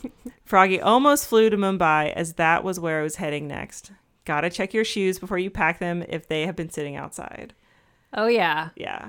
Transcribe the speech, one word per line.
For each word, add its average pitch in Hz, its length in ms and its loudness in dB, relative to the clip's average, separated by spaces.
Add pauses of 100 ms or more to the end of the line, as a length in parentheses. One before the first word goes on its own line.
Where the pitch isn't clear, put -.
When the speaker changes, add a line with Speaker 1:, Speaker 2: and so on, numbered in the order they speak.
(200)
Speaker 1:
<laughs> - 240 -20
Speaker 2:
Froggy 190 360 6
almost 277 460 4
flew 220 220 6
to 214 80 0
Mumbai 175 560 2
as 165 220 -6
that 165 300 2
was 185 160 -4
where 160 200 -2
I - 20 -2
was 151 140 -4
heading 147 320 -6
next. - 440 -14 (340)
Gotta 156 240 0
check 190 240 -6
your 220 100 2
shoes 190 340 -2
before 185 200 -6
you 185 120 -2
pack 170 280 0
them 175 280 -4
if 160 220 -8
they 156 160 -2
have 165 120 -4
been 165 140 -6
sitting 143 260 -8
outside." - 580 -14 (580)
Speaker 1:
Oh, 214 140 0
yeah. 165 480 2
Speaker 2:
Yeah. - 340 -10